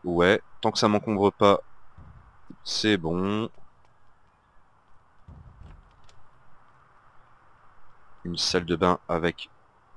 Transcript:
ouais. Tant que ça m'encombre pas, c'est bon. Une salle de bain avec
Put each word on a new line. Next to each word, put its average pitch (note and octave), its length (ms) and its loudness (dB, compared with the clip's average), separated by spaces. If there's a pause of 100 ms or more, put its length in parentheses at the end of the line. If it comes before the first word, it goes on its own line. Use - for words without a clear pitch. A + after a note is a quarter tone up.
ouais. F2 360 4 (200)
Tant A2 100 0
que - 80 -2
ça A#2 100 4
m'encombre G2+ 440 2
pas, G2+ 280 4 (1040)
c'est - 320 2
bon. F#2+ 540 -2 (4000)
Une F2 120 -8
salle F2+ 280 0
de E2+ 120 -2
bain F2+ 220 2 (100)
avec E2+ 420 -2 (460)